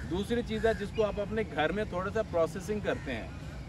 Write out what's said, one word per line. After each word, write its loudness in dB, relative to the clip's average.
दूसरी 2
चीज़ 0
है 8
जिसको 0
आप 2
अपने 0
घर 2
में -2
थोड़ा -2
सा 0
processing 0
करते -2
हैं -6